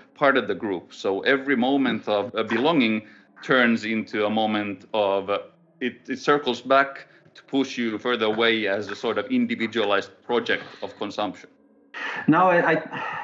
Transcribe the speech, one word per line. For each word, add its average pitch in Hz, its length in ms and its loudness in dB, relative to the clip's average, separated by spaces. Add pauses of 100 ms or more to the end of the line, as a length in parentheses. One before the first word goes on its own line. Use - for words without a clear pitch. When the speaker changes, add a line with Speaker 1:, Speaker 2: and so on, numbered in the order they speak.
(140)
Speaker 1:
part 135 240 2
of 110 100 -2
the 98 80 -2
group. 92 380 -6
So 98 280 -2
every 135 340 2
moment 123 520 0
of, 101 280 -2
uh, 110 80 0
belonging 113 580 2 (400)
turns 117 420 2
into 107 420 -2
a 104 40 2
moment 107 640 -2
of, 98 360 0
uh, 98 100 0 (420)
it, 123 140 -4 (120)
it 131 120 -6
circles 143 420 2
back 135 460 2 (280)
to - 80 -20
push 135 340 -2
you 113 200 -2
further 117 300 0
away 110 400 2
as 98 220 -2
a 101 60 -8
sort 110 220 -2
of 101 120 -2
individualized 113 840 0 (140)
project 113 380 0 (180)
of 98 160 -10
consumption. 101 520 -6 (800)
Speaker 2:
No, 165 220 6
I, 175 220 4
I, 160 40 2 (480)